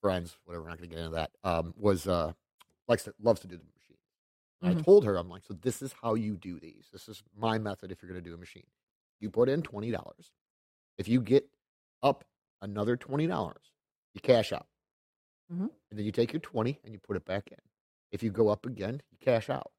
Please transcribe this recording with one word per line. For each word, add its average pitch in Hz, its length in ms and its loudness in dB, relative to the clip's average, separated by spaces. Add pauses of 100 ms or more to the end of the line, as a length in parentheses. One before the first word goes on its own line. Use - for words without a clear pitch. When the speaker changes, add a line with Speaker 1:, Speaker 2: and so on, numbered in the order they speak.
Speaker 1:
friends, 90 440 -2
whatever, 87 200 -12
we're 80 60 -14
not 82 80 -12
gonna 87 100 -16
get 82 100 -12
into 82 180 -6
that, 80 140 -2 (140)
um, 85 320 -2
was, 98 300 2
uh, 85 260 0 (560)
likes 117 160 2
to, - 160 -14
loves 107 200 2
to - 80 -18
do 87 80 -16
the 85 80 -18
machine. - 320 -20 (640)
And 180 100 2
Speaker 2:
Mm-hmm. 175 60 4
Speaker 1:
I 160 40 -2
told 190 240 10
her, 101 100 2
I'm 87 140 -4
like, 92 160 -14
"So 104 80 -12
this 113 280 -4
is 135 200 -10
how 113 120 2
you 107 220 -2
do 87 240 -12
these. 80 320 -20
This - 160 -20
is 107 140 -18 (140)
my 110 220 0
method 101 320 -8
if 90 120 -14
you're 90 80 -16
gonna 90 100 -10
do 85 140 -14
a 85 40 -16
machine. - 280 -20 (540)
You 107 100 -6
put 123 180 4
in 151 140 0
twenty 113 280 -6
dollars. - 420 -10 (680)
If 90 100 -6
you 123 140 4
get 120 260 4 (540)
up 139 220 2 (380)
another 107 340 0
twenty 143 300 -2
dollars, 147 460 -4 (420)
you 101 60 -14
cash 117 320 4
out. - 140 -8 (840)
Speaker 2:
Mm-hmm. 180 140 -4 (240)
Speaker 1:
And 107 80 -12
then 104 80 -4
you 107 60 -4
take 117 200 2
your 160 80 -4
twenty 123 440 -4
and 110 80 -18
you 101 80 -18
put - 160 -6
it 90 80 -6
back 98 260 -4
in. - 80 -20 (540)
If 101 100 -6
you 113 80 0
go 104 180 4
up 104 180 0
again, 123 440 -6
you - 100 -20
cash 117 300 0
out. - 280 -6